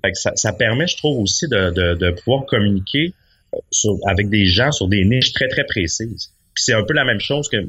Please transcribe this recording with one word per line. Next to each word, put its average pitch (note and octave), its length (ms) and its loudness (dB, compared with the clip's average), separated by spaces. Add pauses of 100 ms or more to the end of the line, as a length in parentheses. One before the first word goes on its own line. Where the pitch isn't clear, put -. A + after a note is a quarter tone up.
fait G2 120 0
que - 40 -8
ça, - 160 -2
ça G#2+ 200 -2
permet, B2 340 0
je - 100 -4
trouve C#3+ 220 0
aussi, G#2+ 280 -2
de, F#2+ 240 2
de, F2 220 2
de F2 180 0
pouvoir C3+ 340 0
communiquer, G#2 680 0 (400)
euh, - 40 -6 (120)
sur, G2+ 280 0 (100)
avec G2 220 0
des G#2 160 4
gens A2 260 2
sur G#2 160 -2
des F#2+ 180 4
niches B2 280 2
très, C3 160 -2
très C#3 160 -2
précises. G#2 680 -6 (240)
Puis - 100 -4
c'est A#2+ 80 2
un G#2+ 100 2
peu D#3 100 -2
la D3 120 2
même A2+ 140 2
chose C#3+ 300 -2
que A#2+ 80 -2 (120)